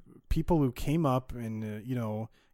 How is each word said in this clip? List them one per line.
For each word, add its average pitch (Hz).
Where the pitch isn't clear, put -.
people 165
who 135
came 156
up 131
and, 110
uh, 107
you 127
know, 110